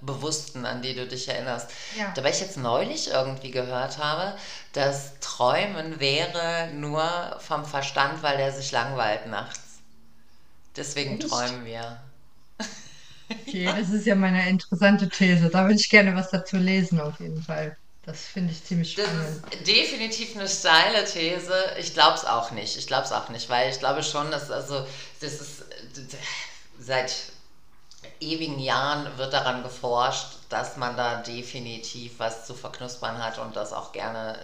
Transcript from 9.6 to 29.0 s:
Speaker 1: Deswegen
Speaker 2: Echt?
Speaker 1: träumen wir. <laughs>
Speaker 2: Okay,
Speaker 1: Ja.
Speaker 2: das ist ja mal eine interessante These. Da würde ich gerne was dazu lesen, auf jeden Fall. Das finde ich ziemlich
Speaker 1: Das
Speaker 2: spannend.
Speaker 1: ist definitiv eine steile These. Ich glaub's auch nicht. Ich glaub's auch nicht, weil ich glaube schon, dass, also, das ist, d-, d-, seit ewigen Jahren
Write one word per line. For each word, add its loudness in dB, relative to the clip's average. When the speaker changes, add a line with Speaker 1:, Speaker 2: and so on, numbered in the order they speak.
Speaker 1:
Deswegen -4
Speaker 2:
Echt? -
Speaker 1:
träumen -2
wir. -8
<laughs> -4
Speaker 2:
Okay, -2
Speaker 1:
Ja. -
Speaker 2:
das 0
ist 2
ja 8
mal 6
eine 6
interessante 6
These. 8
Da 6
würde 8
ich 4
gerne 10
was 0
dazu 0
lesen, 4
auf -2
jeden -6
Fall. -4
Das -12
finde -2
ich -8
ziemlich 0
Speaker 1:
Das 0
Speaker 2:
spannend. -2
Speaker 1:
ist -4
definitiv 2
eine -4
steile 6
These. -2
Ich -6
glaub's 8
auch 0
nicht. -6
Ich -8
glaub's 0
auch -2
nicht, -8
weil 4
ich -4
glaube 0
schon, -2
dass, -4
also, -4
das -6
ist, -14
d-, -12
d-, -14
seit 0
ewigen -4
Jahren 0